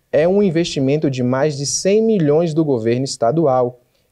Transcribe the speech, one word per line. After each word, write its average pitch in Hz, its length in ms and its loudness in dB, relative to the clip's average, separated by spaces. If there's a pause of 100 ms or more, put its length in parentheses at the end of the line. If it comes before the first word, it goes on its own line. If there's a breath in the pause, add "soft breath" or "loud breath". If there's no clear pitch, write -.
(100)
é 147 160 2
um 196 160 2
investimento 156 680 0
de 127 140 -4
mais 135 340 0
de 143 80 -6
cem 202 380 0
milhões 170 500 2
do 160 120 0
governo 123 400 0
estadual 127 760 0 (320)